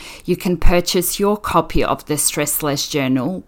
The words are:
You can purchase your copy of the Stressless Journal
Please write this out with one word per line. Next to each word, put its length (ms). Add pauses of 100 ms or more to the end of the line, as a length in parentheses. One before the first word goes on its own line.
(240)
You 120
can 200
purchase 600
your 180
copy 460
of 220
the 100
Stressless 760
Journal 600